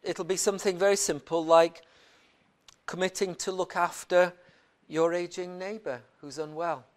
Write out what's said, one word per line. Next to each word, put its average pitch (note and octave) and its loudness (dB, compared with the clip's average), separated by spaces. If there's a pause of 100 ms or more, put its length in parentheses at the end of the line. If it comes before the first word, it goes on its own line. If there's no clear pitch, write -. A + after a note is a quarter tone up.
It'll F3 -6
be F3 -4
something G3 -2
very G3 4
simple E3 -2
like E3 6 (1040)
committing F#3 -4
to - -6
look F#3 -4
after F3 2 (540)
your E3 0
aging F3+ -8
neighbour F#3 -10 (180)
who's C#3+ -16
unwell. D#3 -6 (120)